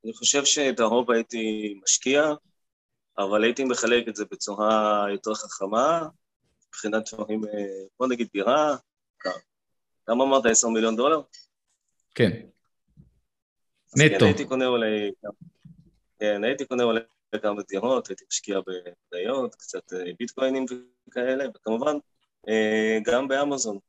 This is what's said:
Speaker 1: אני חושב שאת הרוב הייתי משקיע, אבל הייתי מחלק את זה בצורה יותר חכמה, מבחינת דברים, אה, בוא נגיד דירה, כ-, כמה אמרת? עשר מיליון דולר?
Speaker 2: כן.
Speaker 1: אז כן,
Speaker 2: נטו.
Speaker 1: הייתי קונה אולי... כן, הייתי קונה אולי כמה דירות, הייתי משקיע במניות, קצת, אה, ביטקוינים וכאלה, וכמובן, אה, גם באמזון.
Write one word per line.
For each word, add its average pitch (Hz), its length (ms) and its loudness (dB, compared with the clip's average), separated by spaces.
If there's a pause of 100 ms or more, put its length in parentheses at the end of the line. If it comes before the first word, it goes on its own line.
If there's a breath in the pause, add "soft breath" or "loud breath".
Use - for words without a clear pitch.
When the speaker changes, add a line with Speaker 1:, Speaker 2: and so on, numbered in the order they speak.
Speaker 1:
אני 113 80 -8
חושב 139 320 2
שאת 135 340 2
הרוב 117 320 4
הייתי 110 600 -2 (100)
משקיע, 139 400 2 (920)
אבל 101 260 2
הייתי 120 200 2
מחלק 120 440 2
את 110 80 -8
זה 104 160 -6
בצורה 107 800 0
יותר 101 220 -4
חכמה, 120 760 -2 (600)
מבחינת 110 460 -6
דברים, 107 320 -6
אה, 104 200 -6 (340)
בוא 127 80 0
נגיד 120 260 -2
דירה, 135 420 2 (440)
כ-, - 80 -8 (800)
כמה 120 180 0
אמרת? 135 220 4
עשר 113 220 4
מיליון 113 280 2
דולר? 143 260 2 (920 loud breath)
Speaker 2:
כן. 113 160 4 (1600)
Speaker 1:
אז 135 60 6
כן, 151 140 8
Speaker 2:
נטו. 131 100 6
Speaker 1:
הייתי 147 200 4
קונה 131 220 0
אולי... 107 440 0 (1080)
כן, 104 240 0
הייתי 135 220 -2
קונה 123 180 0
אולי 113 160 2 (420)
כמה 104 280 -2
דירות, 117 380 0
הייתי - 220 -12
משקיע 98 300 -4
במניות, 92 960 -8
קצת, - 380 -14
אה, 90 260 -8
ביטקוינים 131 460 -2 (440)
וכאלה, 131 360 -2 (100)
וכמובן, 135 420 -2 (520)
אה, 110 560 2
גם 123 220 2
באמזון. 135 600 -2